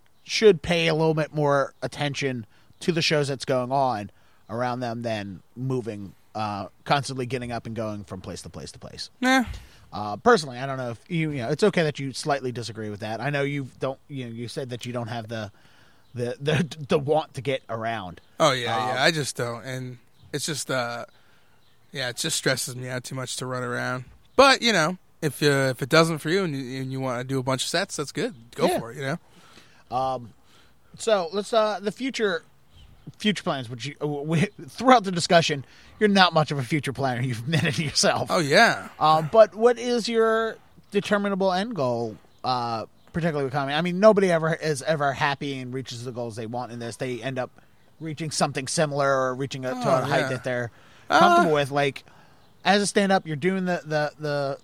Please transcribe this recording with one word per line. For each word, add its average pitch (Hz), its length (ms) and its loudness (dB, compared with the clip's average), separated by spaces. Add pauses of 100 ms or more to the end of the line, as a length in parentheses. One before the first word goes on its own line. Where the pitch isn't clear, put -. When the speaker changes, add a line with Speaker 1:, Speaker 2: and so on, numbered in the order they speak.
(240)
Speaker 1:
should 202 380 6
pay 165 260 0
a 165 80 2
little 160 180 2
bit 151 200 -2
more 143 480 2
attention 131 640 -4 (360)
to 185 100 0
the 165 100 0
shows 147 260 2
that's 135 180 -6
going 127 260 0
on 127 380 0 (400)
around 123 300 -4
them 120 220 -6
than 101 400 -6 (140)
moving, 117 580 -6 (200)
uh, 104 340 -6 (160)
constantly 135 420 -2
getting 123 260 -6
up 117 140 -6
and 113 100 -10
going 107 280 -6
from 95 180 -12
place 92 220 -12
to 87 60 -16
place 78 220 -14
to - 80 -20
place. - 300 -14 (100)
Speaker 2:
Yeah. 254 260 2 (480)
Speaker 1:
Uh, 208 240 -6
personally, 151 420 2
I 131 60 -6
don't 135 120 -6
know 123 140 -6
if 113 160 -10
you, 160 240 0
you 139 100 -4
know, 117 80 -2
it's 151 140 0
okay 185 200 4
that 151 160 -2
you 139 140 -6
slightly 127 380 -2
disagree 110 380 -8
with 104 120 -8
that. 110 200 -6
I 131 80 -2
know 143 140 0
you 143 240 -4 (120)
don't, 135 280 -4
you 131 180 -10
know, 117 60 -10
you 117 160 -8
said 135 240 -8
that 120 140 -8
you 123 80 -6
don't 117 140 -4
have 113 200 -6
the, 107 240 -6 (640)
the, 120 260 -4
the, 151 380 0 (120)
the 160 100 4
want 151 360 0
to 131 60 -10
get 131 280 -4
around. 110 500 -6 (200)
Speaker 2:
Oh, 156 120 6
yeah, 117 240 -2
Speaker 1:
Um, 110 200 -2
Speaker 2:
yeah. 131 80 2
I 170 80 6
just 151 260 -4
don't. 117 260 -6
And 127 340 -10 (360)
it's - 120 -4
just, - 240 -6
uh, 120 360 -4 (880)
yeah, 131 180 -4
it 120 80 -8
just - 200 -4
stresses 127 380 -2
me 127 140 -10
out 127 140 -6
too - 120 -12
much 127 220 -8
to 131 80 -8
run 127 180 -6
around. 123 420 -6 (300)
But, 269 260 8
you 226 120 4
know, 175 240 2 (240)
if, 151 200 -2
uh, 156 40 2 (260)
if 123 100 -6
it 139 60 -4
doesn't 165 300 4
for 156 120 -6
you 190 140 0
and 165 100 -2
you, 135 280 -6
and 131 100 -6
you 131 80 -6
wanna 127 240 -4
do 131 160 -2
a 127 40 -2
bunch 131 200 0
of - 60 -4
sets, 175 260 -2
that's 147 160 -6
good. 220 240 -4 (200)
Go - 120 2
Speaker 1:
Yeah. 349 120 2
Speaker 2:
for 117 120 -8
it, 135 60 -14
you 143 60 -8
know? - 920 -10
Speaker 1:
Um, 131 380 -2 (640)
so 190 340 2
let's, 202 220 -4
uh, 214 280 2
the 202 100 -2
future, 220 520 -2 (760)
future - 260 0
plans, 135 260 -4
which 120 160 -10
you, 143 160 -8
uh, 147 60 -2
we, 151 400 0 (200)
throughout 233 380 4
the 196 60 -2
discussion, 165 520 4 (360)
you're 214 100 4
not 185 240 6
much 156 180 4
of 147 80 -2
a 131 40 -4
future 139 280 -2
planner. 127 300 -2
You've 123 180 -4
<laughs> 120 60 -10
admitted 160 340 0
it - 0 -
yourself. 143 500 0
Speaker 2:
Oh, 190 100 2
yeah. 151 500 4 (100)
Speaker 1:
Um, 156 320 4
but 220 240 8
what 233 240 4
is 240 300 0
your 226 480 2 (340)
determinable 196 600 0
end 208 220 -2
goal, 120 420 -2 (260)
uh, 117 440 -2 (260)
particularly 151 320 -2
with 123 80 -6
comedy? 139 240 -2
I 160 40 2
mean, 180 200 -2
nobody 202 300 8
ever 160 220 2
is 151 280 -2
ever 143 320 0
happy 143 460 -2
and 123 140 -10
reaches 123 300 -10
the 127 80 -8
goals 117 240 -8
they 113 120 -8
want 120 260 -8
in 120 60 -12
this. 117 180 -8
They 127 260 -6
end 131 160 -4
up 120 120 -6 (500)
reaching 156 300 -8
something 143 360 -2
similar 143 420 0
or 131 260 2
reaching 131 280 -6
a, 127 60 -4
to 127 80 -4
Speaker 2:
Oh, - 20 -8
Speaker 1:
a 131 220 2
height 139 200 0
Speaker 2:
yeah. 135 80 -2
Speaker 1:
that 127 140 -6
they're 123 280 -4 (380)
Speaker 2:
Uh, - 100 6
Speaker 1:
comfortable 349 340 6
with. 143 180 0
Like, 143 320 -2 (600)
as 202 160 4
a 196 60 0
stand-up, 190 400 2
you're 156 80 -4
doing 185 300 0
the, 175 200 -2
the, 151 340 -2
the, 143 440 -2